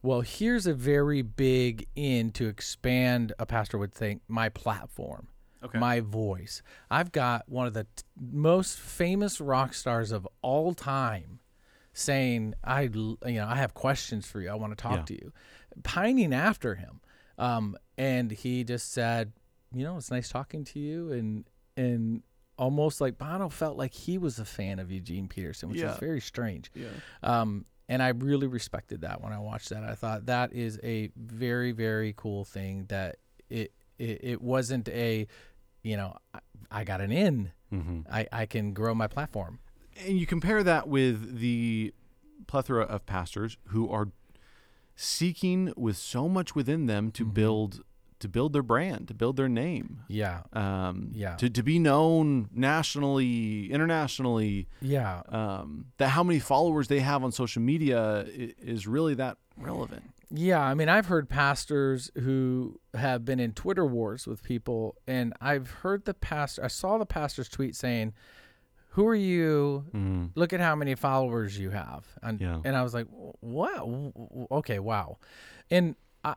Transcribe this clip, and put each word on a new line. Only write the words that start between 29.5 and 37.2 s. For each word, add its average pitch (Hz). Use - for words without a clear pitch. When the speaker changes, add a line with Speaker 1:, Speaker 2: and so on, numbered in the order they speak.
Speaker 1:
that. 107
I 110
thought 110
that 123
is 113
a 110
very, 120
very 110
cool 101
thing 95
that 95
it, 110
it, 117
it 123
wasn't 123
a, 113
you 107
know, 98
"I, -
I 107
got 95
an 98
in. 127